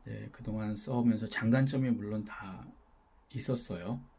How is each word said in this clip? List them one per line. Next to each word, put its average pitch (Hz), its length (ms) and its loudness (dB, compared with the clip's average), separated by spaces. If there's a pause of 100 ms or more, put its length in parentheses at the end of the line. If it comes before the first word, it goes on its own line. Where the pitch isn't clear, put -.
네, 107 260 -10
그동안 107 440 -4
써오면서 113 540 2
장단점이 131 640 4
물론 107 340 0
다 95 420 -12 (680)
있었어요. 117 680 -4 (160)